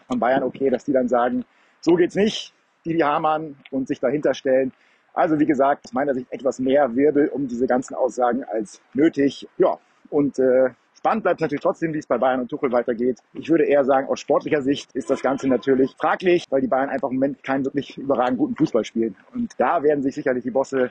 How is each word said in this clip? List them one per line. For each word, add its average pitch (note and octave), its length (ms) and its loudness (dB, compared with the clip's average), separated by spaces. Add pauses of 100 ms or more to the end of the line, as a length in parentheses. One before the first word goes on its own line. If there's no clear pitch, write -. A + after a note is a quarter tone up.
von B2+ 120 -4
Bayern B2+ 260 2
okay, C3+ 260 -2
dass B2 160 -2
die C#3+ 80 0
dann B2+ 140 2
sagen, B2 360 0 (380)
"So E3+ 140 4
geht's E3+ 180 2
nicht, G#3 400 -2 (320)
Didi E3 140 0
Hamann", D#3 560 0 (140)
und C3+ 160 -4
sich C#3+ 140 -6
dahinter C#3+ 320 0
stellen. C3 400 0 (420)
Also D#3+ 260 2
wie D3+ 60 2
gesagt, C#3 380 2
aus - 100 -20
meiner C#3 200 -2
Sicht B2+ 160 -10
etwas B2+ 300 -4
mehr C3 340 2
Wirbel C#3+ 340 2
um C3+ 200 -6
diese A#2+ 180 -2
ganzen B2 280 -2
Aussagen B2 500 0
als - 360 -8 (140)
nötig. C#3 640 0
Ja, D3 220 2 (320)
und, C#3+ 280 0
äh, C3 320 4 (260)
spannend G3+ 280 -2
bleibt F3 160 0
natürlich D3 220 -4
trotzdem, E3+ 300 -2
wie D3+ 60 -4
es D3 80 -10
bei B2 120 0
Bayern B2+ 200 2
und B2 100 -6
Tuchel C#3+ 220 -2
weitergeht. A#2+ 480 0 (140)
Ich - 160 -10
würde D#3 160 4
eher C#3+ 200 4
sagen, C3+ 220 2
aus B2+ 140 -2
sportlicher D3+ 420 0
Sicht C3+ 300 -2
ist C3 180 -4
das C3 100 0
Ganze C3+ 280 -2
natürlich C3 500 2
fraglich, F3 520 0
weil C3+ 100 0
die C3 80 0
Bayern C3+ 200 0
einfach C#3 200 -4
im B2 60 -6
Moment C3+ 280 -2
keinen C3+ 220 -2
wirklich C3+ 340 -6
überragend B2+ 400 0
guten C3 160 -2
Fußball A#2 300 0
spielen. A2+ 320 -4 (180)
Und A#2+ 240 -6
da C#3+ 240 0
werden D3 220 2
sich C3+ 100 -4
sicherlich B2+ 300 -2
die B2 80 -6
Bosse C3 380 0